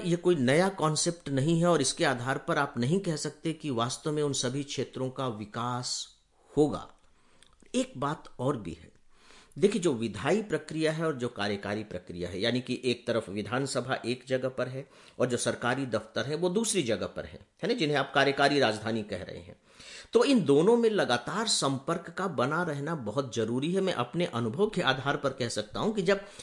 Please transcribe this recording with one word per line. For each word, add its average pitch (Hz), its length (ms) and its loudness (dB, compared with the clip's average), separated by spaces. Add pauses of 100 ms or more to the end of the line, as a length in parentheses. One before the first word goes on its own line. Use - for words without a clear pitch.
ये 175 120 4
कोई 175 180 4
नया 147 340 4
concept 156 600 -2
नहीं 143 320 2
है 175 60 4
और 165 140 6
इसके 147 240 0
आधार 131 340 0
पर 156 200 0
आप 143 200 -2
नहीं 143 220 2
कह 175 160 -2
सकते 151 360 -4
कि 156 180 -6
वास्तव 123 420 -2
में 151 100 0
उन 143 100 0
सभी 131 300 -2
क्षेत्रों 127 480 -6
का 131 180 -4
विकास 120 800 -6 (480)
होगा। 120 360 0 (840)
एक 247 220 0
बात 143 280 -4 (140)
और 135 180 0
भी 87 160 -8
है, - 200 -16 (640)
देखिए, 185 240 2
जो 170 100 4
विधायी 117 500 0
प्रक्रिया 156 500 -2
है 160 140 -2
और 156 100 0
जो 120 120 -4
कार्यकारी 101 560 -4
प्रक्रिया 87 440 -8
है, 92 120 -6
यानी 117 200 2
कि 123 240 -4
एक 120 220 -2
तरफ 113 220 0
विधानसभा 120 800 -4
एक 123 220 -4
जगह 131 200 0
पर 127 200 -4
है 131 200 -10 (300)
और 127 80 4
जो 123 100 0
सरकारी 123 500 0
दफ्तर 110 400 -2
है 147 80 -4
वो 170 140 0
दूसरी 202 340 2
जगह 101 240 0
पर 80 180 -8
है, - 220 -16 (160)
है 170 60 -2
ना, 226 60 0
जिन्हें 147 240 0
आप 139 160 -2
कार्यकारी 143 440 4
राजधानी 113 440 2
कह 95 200 -8
रहे 92 160 -12
हैं। 87 180 -18 (560)
तो 466 120 6
इन 254 200 6
दोनों 160 320 6
में 233 140 4
लगातार 156 560 0
संपर्क 165 720 -2
का 190 80 -2
बना 147 360 0
रहना 151 320 -4
बहुत 123 400 -4
जरूरी 120 380 0
है। 190 80 2
मैं 185 120 0
अपने 127 340 -2
अनुभव 120 420 0
के - 140 -2
आधार 139 340 0
पर 139 140 0
कह 123 180 -4
सकता 107 320 -6
हूं 190 120 0
कि 214 100 0
जब 196 180 4 (220)